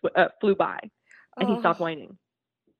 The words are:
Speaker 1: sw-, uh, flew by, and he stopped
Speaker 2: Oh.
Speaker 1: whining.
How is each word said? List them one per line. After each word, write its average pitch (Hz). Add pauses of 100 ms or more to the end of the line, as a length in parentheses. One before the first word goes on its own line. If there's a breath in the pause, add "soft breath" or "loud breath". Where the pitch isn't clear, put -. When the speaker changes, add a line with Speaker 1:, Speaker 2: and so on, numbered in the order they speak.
Speaker 1:
sw-, -
uh, 180 (120)
flew 202
by, 95 (580 soft breath)
and -
he 214
stopped 175
Speaker 2:
Oh. 175
Speaker 1:
whining. 160 (640)